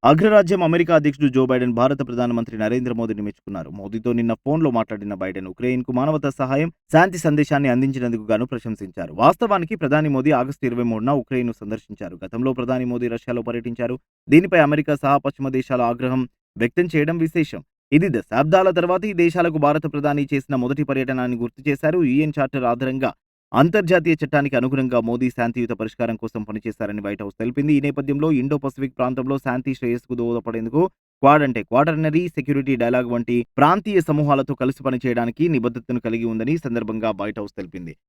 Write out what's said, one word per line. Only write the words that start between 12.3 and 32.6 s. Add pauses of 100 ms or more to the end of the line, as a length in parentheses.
ప్రధాని
మోదీ
రష్యాలో
పర్యటించారు. (360)
దీనిపై
అమెరికా (100)
సహా (120)
పశ్చిమ (120)
దేశాలు
ఆగ్రహం (400)
వ్యక్తం (100)
చేయడం (100)
విశేషం. (360)
ఇది
దశాబ్దాల (120)
తర్వాత (100)
ఈ
దేశాలకు (100)
భారత (100)
ప్రధాని (100)
చేసిన (100)
మొదటి
పర్యటన
అని
గుర్తు
చేశారు. (120)
యుఎన్
చార్టర్
ఆధారంగా (480)
అంతర్జాతీయ
చట్టానికి
అనుగుణంగా
మోదీ
శాంతియుత
పరిష్కారం
కోసం
పనిచేశారని
వైట్
హౌస్
తెలిపింది.
ఈ
నేపథ్యంలో (140)
ఇండో
పసిఫిక్
ప్రాంతంలో (100)
శాంతి
శ్రేయస్సుకు
దోహదపడేందుకు (420)
క్వాడ్
అంటే
క్వాటర్నరీ (140)
సెక్యూరిటీ